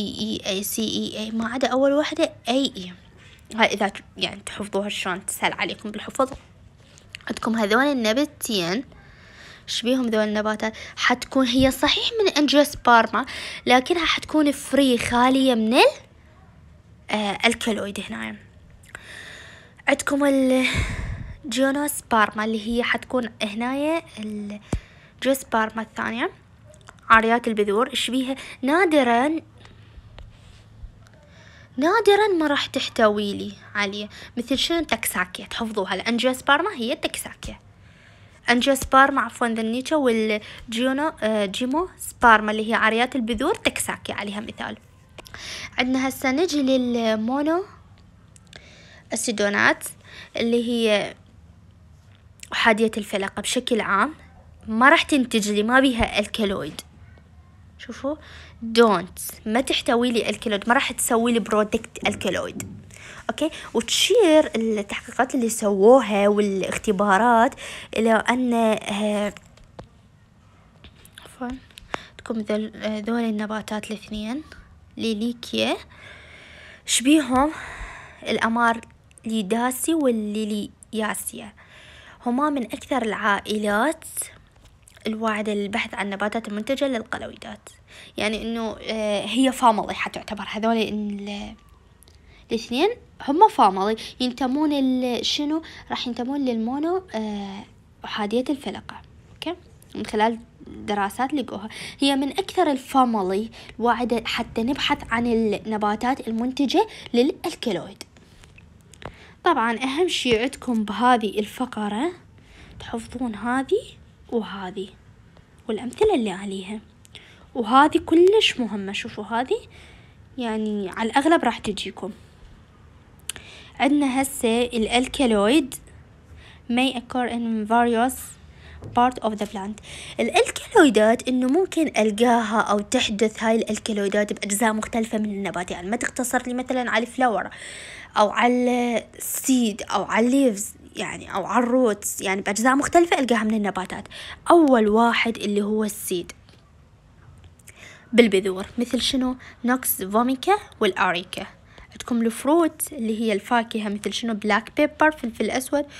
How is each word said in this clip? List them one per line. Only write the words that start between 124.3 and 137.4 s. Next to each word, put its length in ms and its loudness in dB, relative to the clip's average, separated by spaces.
الألكالويد 1120 2
may 220 2
occur 360 -4
in 400 -4
various 460 4
part 280 2
of 60 -4
the 120 -4
plant. 360 -10
الألكالويدات 1080 4
إنه 200 2
ممكن 400 2
ألقاها 760 2
أو 180 2
تحدث 640 -2
هاي 120 2
الألكالويدات 800 -2
بأجزاء 400 -2
مختلفة 440 -4
من 80 -2
النبات، 460 -6
يعني 180 -8
ما 80 -2
تقتصر 500 -2
لي 60 -6
مثلًا 380 -4
على 140 0
الفلاور 440 0